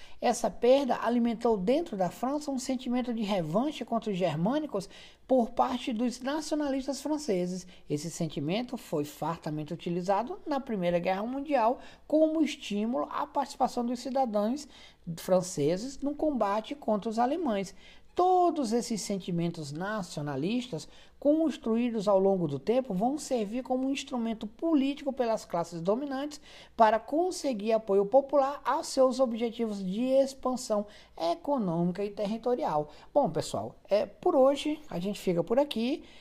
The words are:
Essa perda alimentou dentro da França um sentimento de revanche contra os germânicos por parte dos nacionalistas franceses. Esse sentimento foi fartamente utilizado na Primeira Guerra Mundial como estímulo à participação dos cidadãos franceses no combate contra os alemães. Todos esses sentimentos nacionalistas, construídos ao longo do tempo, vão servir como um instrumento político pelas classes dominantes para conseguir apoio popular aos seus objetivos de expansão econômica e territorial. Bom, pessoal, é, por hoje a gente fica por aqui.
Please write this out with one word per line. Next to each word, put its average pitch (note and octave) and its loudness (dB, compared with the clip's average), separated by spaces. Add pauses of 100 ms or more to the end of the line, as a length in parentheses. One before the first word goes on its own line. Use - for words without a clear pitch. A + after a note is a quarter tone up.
(200)
Essa G#3+ 0
perda B3 4
alimentou A#3 2
dentro A#3+ 0
da F3+ 2
França C#4+ -4
um C4+ -2
sentimento B3 -2
de A3+ -2
revanche G3+ 0
contra A3 -2
os F3+ -2
germânicos F#3+ 0 (380)
por A#3+ 4
parte B3 -2
dos A#3 -2
nacionalistas C#4+ -2
franceses. F#3 -2 (220)
Esse D3 -4
sentimento E3+ -4
foi D3+ -4
fartamente D3+ -6
utilizado F#3+ -2
na C#4+ -2
Primeira F3 0
Guerra F#3+ 0
Mundial C4+ 0 (260)
como D#4 4
estímulo A#3+ -2
à C#4+ -2
participação B3+ -2
dos A#3+ -2
cidadãos B3 0 (480)
franceses F3+ 0
no C#4+ -2
combate A3+ 0
contra G#3+ -2
os G#3+ -4
alemães. B3 0 (400)
Todos F4 4
esses A#3 -2
sentimentos E3+ -4
nacionalistas, F3 -4 (320)
construídos A#3+ 2
ao G3 6
longo F#3+ 4
do C#3 -4
tempo, B3 0
vão A#3 0
servir A#3+ -4
como C4 -2
um C4+ 0
instrumento A3+ -4
político C#4+ 0
pelas A3+ -2
classes E3+ -4
dominantes C4+ -2 (360)
para A3 8
conseguir C4+ -2
apoio G3+ 2
popular C#4 4
aos D4 0
seus C4 4
objetivos A3+ -2
de G3 -2
expansão B3+ 0 (300)
econômica G3+ 0
e G#3 -4
territorial. E3+ -2 (240)
Bom, C4+ 4
pessoal, C#3+ -4 (120)
é, G#3 4
por - 0
hoje C#4+ 4 (100)
a F3 -6
gente F#3+ -4
fica E3+ 0
por A#3 2
aqui. C#4+ 0 (180)